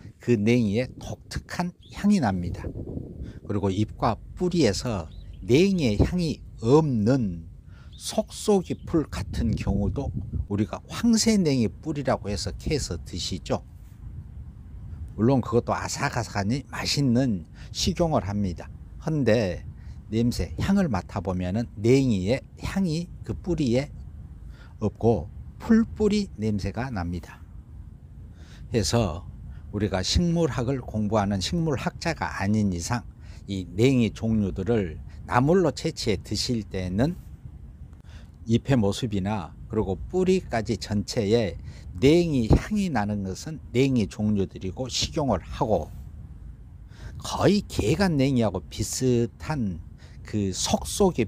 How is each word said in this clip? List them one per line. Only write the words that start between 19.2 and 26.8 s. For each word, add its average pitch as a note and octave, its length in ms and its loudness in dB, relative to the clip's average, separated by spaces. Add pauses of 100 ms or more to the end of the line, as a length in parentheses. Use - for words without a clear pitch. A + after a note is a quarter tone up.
냄새, A2+ 500 0
향을 G3 300 4
맡아보면은 F#2 800 -2 (100)
냉이의 A#2 640 4 (200)
향이 F3 480 0 (160)
그 A2+ 80 -4
뿌리에 D3 580 0 (920)
없고 G#2+ 500 2 (280)
풀뿌리 G#3+ 800 2
냄새가 G#2+ 540 -2